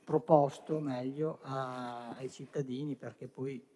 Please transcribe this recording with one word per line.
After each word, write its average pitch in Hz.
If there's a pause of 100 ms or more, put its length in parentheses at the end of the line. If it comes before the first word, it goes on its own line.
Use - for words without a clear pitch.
proposto 156
meglio 139
a, 127
ai 131
cittadini, 139
perché 120
poi 131 (140)